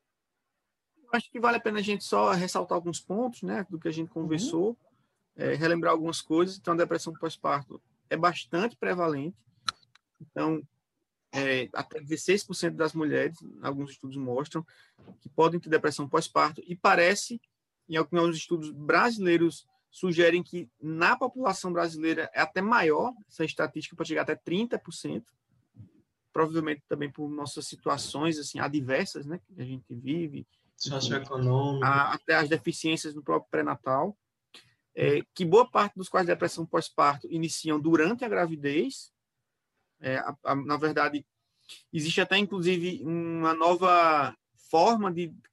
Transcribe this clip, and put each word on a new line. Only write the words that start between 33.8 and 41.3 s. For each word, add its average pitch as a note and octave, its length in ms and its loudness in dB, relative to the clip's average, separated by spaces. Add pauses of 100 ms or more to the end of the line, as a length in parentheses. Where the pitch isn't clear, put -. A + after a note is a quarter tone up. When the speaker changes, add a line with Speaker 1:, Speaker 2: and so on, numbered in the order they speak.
Speaker 1:
é, C#3+ 280 2 (120)
que F#3 120 -2
boa A3 240 8
parte G#3 260 2
dos F#3 140 -10
quadros F#3 180 2
de F3 60 2
depressão E3 320 -2
pós-parto D3 680 0
iniciam D#3+ 480 -2
durante E3 460 2
a A3+ 40 -4
gravidez. E3 840 -2 (880)
É, C3 160 -2
a, - 260 -6
a, C3+ 120 0
na C#3+ 200 -2
verdade, D3 500 -2 (680)